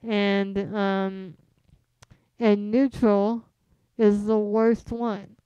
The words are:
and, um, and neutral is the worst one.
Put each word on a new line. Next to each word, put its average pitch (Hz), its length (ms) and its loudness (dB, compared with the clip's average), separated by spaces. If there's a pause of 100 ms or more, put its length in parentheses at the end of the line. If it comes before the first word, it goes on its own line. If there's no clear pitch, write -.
and, 202 540 -2 (180)
um, 190 600 -4 (1040)
and 208 320 2
neutral 226 720 2 (540)
is 208 280 2
the 220 120 0
worst 220 540 0
one. 226 440 -8 (100)